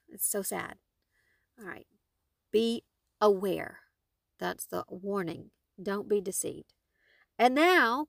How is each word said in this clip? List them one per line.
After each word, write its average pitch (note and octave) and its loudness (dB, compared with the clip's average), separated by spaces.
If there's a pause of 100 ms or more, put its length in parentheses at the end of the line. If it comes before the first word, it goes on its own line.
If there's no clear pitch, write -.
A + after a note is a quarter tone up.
It's - -6
so G3+ -4
sad. F3+ -8 (840)
All G#3+ -16
right. - -16 (640)
Be A3+ 0 (360)
aware. F#3+ 2 (580)
That's F3+ -6
the F3+ -8
warning. G3 -8 (320)
Don't G3+ -6
be G#3 2
deceived. - -8 (680)
And B3+ 6
now, D4+ 4